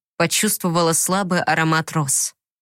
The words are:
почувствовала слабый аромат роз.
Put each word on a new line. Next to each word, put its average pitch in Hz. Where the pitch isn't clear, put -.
почувствовала 170
слабый 185
аромат 160
роз. -